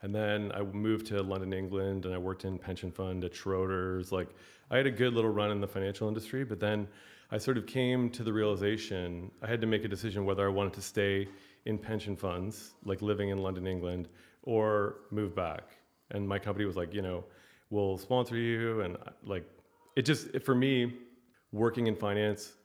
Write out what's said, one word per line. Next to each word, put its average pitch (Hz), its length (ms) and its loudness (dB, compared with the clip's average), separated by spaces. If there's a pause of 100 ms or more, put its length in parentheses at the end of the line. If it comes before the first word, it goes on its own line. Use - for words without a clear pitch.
And 101 100 -4
then 104 400 0
I 101 80 -2
moved 107 460 0
to 101 160 0
London, 95 300 -2
England, 95 520 -2
and 92 80 -2
I 92 40 -2
worked 92 260 -4
in 95 160 -2
pension 92 320 -6
fund 92 320 -4
at 87 80 -2
Schroders. 92 800 0
Like, 92 160 0 (420)
I 117 60 0
had 135 100 4
a 135 60 2
good 120 220 2
little 113 180 4
run 104 180 2
in 101 120 0
the 98 60 -2
financial 101 420 -2
industry, 110 340 -4
but 110 160 -4
then 104 300 2 (420)
I 110 60 -2
sort 123 200 2
of 110 80 -2
came 127 440 2
to 120 140 -8
the 110 100 0
realization 98 1000 0 (100)
I 110 60 -6
had 113 140 0
to 113 60 2
make 110 180 2
a - 20 -2
decision 98 380 -2
whether 98 200 2
I 98 40 4
wanted 98 240 2
to 98 80 -10
stay 98 480 0 (360)
in 107 120 0
pension 104 400 -4
funds, 92 560 -4 (100)
like, 98 180 -2
living 104 280 2
in 98 80 0
London, 92 280 -2
England, 90 440 -2 (320)
or 107 540 2 (140)
move 104 240 -2
back. 85 360 -4 (420)
And 101 160 -2
my 98 100 0
company 101 280 -2
was 92 100 -2
like, 87 180 -4
you 101 80 -2
know, 92 220 -4 (460)
"We'll 98 280 2
sponsor 123 380 2
you." 117 460 0
And, 90 160 -4 (260)
like, 95 220 -4 (500)
it 135 60 4
just, 135 400 2
for 135 120 4
me, 123 440 4 (560)
working 113 340 2
in 107 80 4
finance 104 680 0